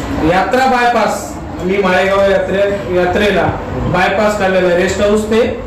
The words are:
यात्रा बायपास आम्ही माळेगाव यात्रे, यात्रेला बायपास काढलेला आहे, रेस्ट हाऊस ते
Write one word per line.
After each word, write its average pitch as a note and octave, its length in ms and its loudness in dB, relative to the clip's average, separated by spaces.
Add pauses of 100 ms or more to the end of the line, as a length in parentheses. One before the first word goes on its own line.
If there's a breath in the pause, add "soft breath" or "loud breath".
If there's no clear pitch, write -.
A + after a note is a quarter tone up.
(240)
यात्रा G3 420 2
बायपास A#3+ 680 0 (260)
आम्ही F#3+ 160 0
माळेगाव G3 540 2
यात्रे, F#3+ 640 0
यात्रेला F3+ 500 0 (260)
बायपास F#3 680 0
काढलेला F#3 280 2
आहे, F3 160 2
रेस्ट F#3+ 180 -2
हाऊस G#3 240 2
ते A3+ 160 2 (260)